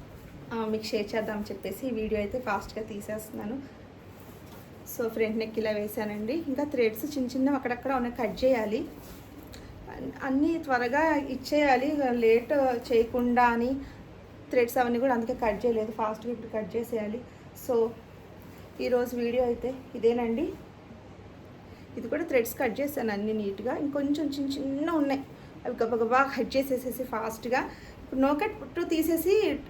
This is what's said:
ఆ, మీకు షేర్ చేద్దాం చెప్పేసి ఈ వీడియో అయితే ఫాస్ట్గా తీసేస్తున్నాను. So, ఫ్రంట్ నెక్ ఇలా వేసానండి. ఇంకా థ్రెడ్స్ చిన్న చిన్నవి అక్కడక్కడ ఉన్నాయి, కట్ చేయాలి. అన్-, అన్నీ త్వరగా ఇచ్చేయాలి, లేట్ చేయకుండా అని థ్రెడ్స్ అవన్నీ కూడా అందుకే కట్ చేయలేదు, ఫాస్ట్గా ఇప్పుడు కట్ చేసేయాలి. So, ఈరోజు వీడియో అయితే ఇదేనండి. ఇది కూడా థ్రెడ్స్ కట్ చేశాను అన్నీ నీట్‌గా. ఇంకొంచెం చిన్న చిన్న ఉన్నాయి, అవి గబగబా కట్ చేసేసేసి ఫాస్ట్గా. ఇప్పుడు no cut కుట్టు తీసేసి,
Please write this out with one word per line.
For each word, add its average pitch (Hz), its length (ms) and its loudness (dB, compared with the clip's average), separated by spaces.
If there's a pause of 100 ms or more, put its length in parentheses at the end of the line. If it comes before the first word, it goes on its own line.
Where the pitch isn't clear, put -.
(540)
ఆ, 220 120 -2
మీకు 214 180 0
షేర్ 208 320 -2
చేద్దాం 208 340 -2
చెప్పేసి 196 360 -6
ఈ 254 40 0
వీడియో 220 300 0
అయితే 208 200 -2
ఫాస్ట్గా 214 440 -4
తీసేస్తున్నాను. 214 760 -8 (1400)
So, 233 100 2
ఫ్రంట్ 220 300 0
నెక్ 220 200 -2
ఇలా 214 120 2
వేసానండి. 214 600 -2
ఇంకా 285 320 0
థ్రెడ్స్ 247 520 0
చిన్న 254 120 0
చిన్నవి 269 280 2
అక్కడక్కడ 254 360 -2
ఉన్నాయి, 240 280 0
కట్ 202 240 0
చేయాలి. 240 440 4 (1080)
అన్-, - 280 -8
అన్నీ 302 340 4
త్వరగా 277 560 4
ఇచ్చేయాలి, 277 840 4 (140)
లేట్ 233 420 6 (400)
చేయకుండా 240 520 4
అని 233 300 4 (760)
థ్రెడ్స్ 240 280 4
అవన్నీ 240 200 4
కూడా 254 160 4
అందుకే 233 200 0
కట్ 220 320 2
చేయలేదు, 220 260 2
ఫాస్ట్గా 220 400 -4
ఇప్పుడు - 200 -10
కట్ 214 240 -2
చేసేయాలి. 226 440 -4 (500)
So, 226 180 4 (920)
ఈరోజు 247 360 0
వీడియో 240 280 2
అయితే 240 300 -2 (200)
ఇదేనండి. 233 580 2 (1400)
ఇది 226 120 -8
కూడా 302 160 0
థ్రెడ్స్ 254 340 2
కట్ 233 220 0
చేశాను 254 320 0
అన్నీ 208 200 0
నీట్‌గా. 214 440 -2
ఇంకొంచెం 285 500 0
చిన్న 277 220 -2
చిన్న 277 420 -2
ఉన్నాయి, 277 300 2 (440)
అవి 240 200 0
గబగబా 233 380 4
కట్ 254 340 0
చేసేసేసి 254 480 0
ఫాస్ట్గా. 226 560 -2 (420)
ఇప్పుడు 262 180 -2
no 269 120 6
cut 370 160 2
కుట్టు - 340 -6
తీసేసి, 330 760 4 (120)